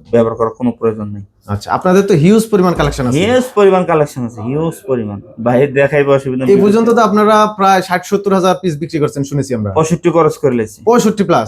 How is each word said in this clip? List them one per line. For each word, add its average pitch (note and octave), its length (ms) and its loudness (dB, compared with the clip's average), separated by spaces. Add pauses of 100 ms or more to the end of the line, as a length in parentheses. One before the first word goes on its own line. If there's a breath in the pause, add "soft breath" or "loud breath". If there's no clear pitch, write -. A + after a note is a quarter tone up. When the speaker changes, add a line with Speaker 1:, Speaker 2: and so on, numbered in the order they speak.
(120)
Speaker 1:
ব্যবহার A2+ 240 2
করার A2+ 140 -2
কোনো A#2+ 220 -4
প্রয়োজন A2 360 -4
নেই। G2+ 160 -12 (240)
Speaker 2:
আচ্ছা, G2+ 260 -4
আপনাদের G3 320 2
তো G3+ 80 2
হিউজ G3+ 360 4
পরিমাণ F3+ 240 2
কালেকশন D3 340 -2
আছে। C3 120 0
Speaker 1:
হিউজ B3 240 0 (120)
পরিমাণ F#3+ 300 4
কালেকশন D3 400 -2
আছে, A2+ 160 -12
হিউজ D3+ 320 -4 (140)
পরিমাণ। G#2+ 340 -4 (180)
বাইরে B2 320 0
দেখাইবো, C#3 420 2
অসুবিধা C3 320 -2
নেই। G3 100 4
Speaker 2:
এই F#3 60 4
পর্যন্ত A3 280 2
তো A#3 120 4
আপনারা G#3+ 440 2
প্রায় F#3+ 360 2
ষাট F3+ 240 -4
সত্তর G3+ 280 -4
হাজার F#3 280 2
পিস E3 160 -4
বিক্রি D#3 220 -8
করছেন C#3+ 240 -2
শুনেছি C3+ 320 -4
আমরা। G#2 160 -4
Speaker 1:
পঁয়ষট্টি D#3+ 380 -2
খরচ D#3 280 2
করে B2+ 180 0
লেছি। A2 300 -6
Speaker 2:
পঁয়ষট্টি G#3+ 380 2
plus? D3+ 240 0